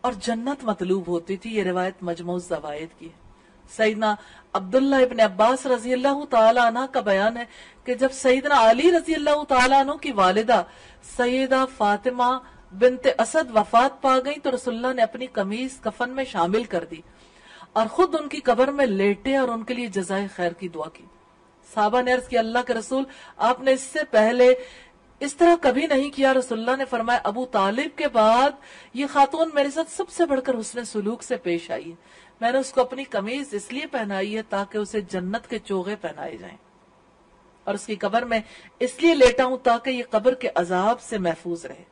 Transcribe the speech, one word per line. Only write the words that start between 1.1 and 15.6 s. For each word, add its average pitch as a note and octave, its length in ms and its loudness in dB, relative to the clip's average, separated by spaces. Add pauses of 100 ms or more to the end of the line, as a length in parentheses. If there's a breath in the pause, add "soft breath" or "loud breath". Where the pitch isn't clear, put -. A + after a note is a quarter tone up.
تھی۔" A3 200 -8
یہ G#3 60 0
روایت F#3 400 -2
مجموع F3 320 -6
الزوائد D#3 540 -8 (100)
کی - 80 -18
ہے۔ - 260 -20 (360 soft breath)
سیدنا G#3+ 460 0 (380 loud breath)
عبداللہ C4 440 0
ابن B3+ 240 2
عباس G#3+ 460 2
رضی B3 260 0
اللہ C#4 380 0
تعالی A3+ 300 6
عنہ A#3 180 2 (140)
کا C4 80 0
بیان G#3 360 0
ہے A#3+ 80 -8 (400 loud breath)
کہ B3 100 -2
جب C4 180 0
سیدنا C4 580 4
علی C#4+ 220 6
رضی D#4+ 220 0
اللہ D4 340 0
تعالی C4 260 4
عنہ C#4 180 4
کی D4+ 200 -8
والدہ G3+ 500 4 (540 loud breath)
سیدہ C4 480 0 (120)
فاطمہ B3 600 0 (340 loud breath)
بنت B3+ 340 2 (120)
اسد A#3 380 0
وفات B3+ 460 2
پا C4 220 4
گئی D4 180 -6
تو C#4+ 80 -2
رسول B3 240 -4
اللہ B3 180 -4
نے B3 100 0
اپنی A#3 240 -4
قمیض A#3 540 -6